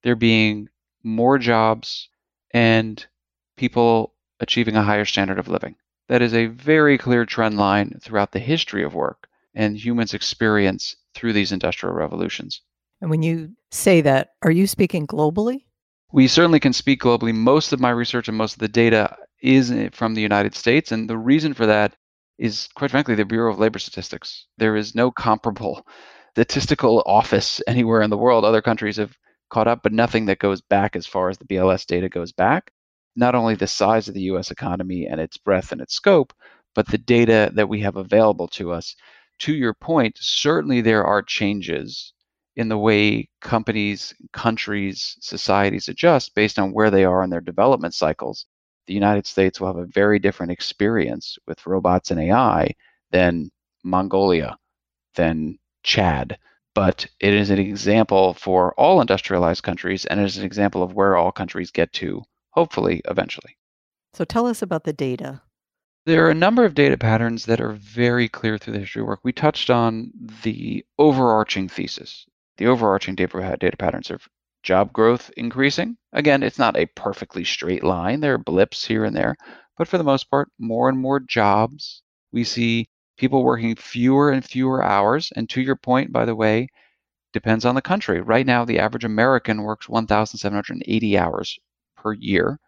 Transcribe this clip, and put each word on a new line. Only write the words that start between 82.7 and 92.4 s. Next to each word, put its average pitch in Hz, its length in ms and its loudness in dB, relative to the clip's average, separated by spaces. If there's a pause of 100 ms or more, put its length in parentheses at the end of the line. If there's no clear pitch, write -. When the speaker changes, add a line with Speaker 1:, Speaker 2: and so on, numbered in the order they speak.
Speaker 1:
people 131 260 0
working 117 320 0
fewer 131 560 0
and 131 120 -2
fewer 131 400 -2
hours. 101 520 0
And 113 140 -6
to 127 120 -4
your 131 140 -2
point, 127 360 -2
by 117 140 0
the 113 100 -4
way, 110 320 0 (640)
depends 113 320 -2
on 123 100 2
the 131 60 -2
country. 110 400 -2
Right 120 240 2
now, 120 200 2
the - 140 0
average 120 260 -2
American 113 580 0
works 107 240 -10
one 113 200 -2
thousand 107 320 0
seven 101 160 -4
hundred 87 320 -8
eighty 107 300 0
hours - 420 -2 (360)
per 107 180 -6
year. 98 540 0